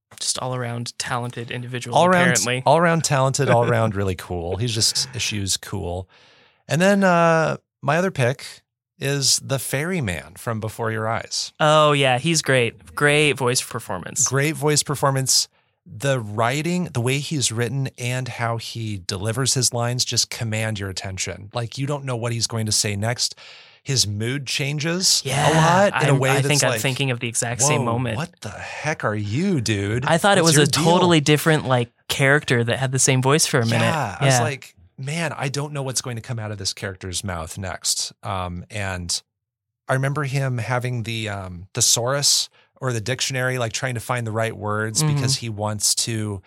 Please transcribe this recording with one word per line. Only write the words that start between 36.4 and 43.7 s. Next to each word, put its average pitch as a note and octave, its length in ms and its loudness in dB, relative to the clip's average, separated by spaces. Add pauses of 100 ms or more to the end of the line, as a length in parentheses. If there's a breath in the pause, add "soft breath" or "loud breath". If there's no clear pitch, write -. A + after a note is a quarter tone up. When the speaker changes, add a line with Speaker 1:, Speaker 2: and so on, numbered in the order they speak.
Speaker 2:
of G#2+ 60 -8
this G2 160 -6
character's F#2+ 500 -8
mouth E2+ 360 -8
next." - 640 -6
Um, F#2 480 -6
and F#2+ 500 -6 (640)
I C3+ 60 0
remember C3+ 320 -2
him C3+ 320 -2
having B2 460 -4
the, A2 260 -4
um, F#2 460 -10
thesaurus B2+ 760 2 (320 soft breath)
or C3 120 -2
the A2+ 80 -2
dictionary, B2+ 560 -2
like, A#2 160 -2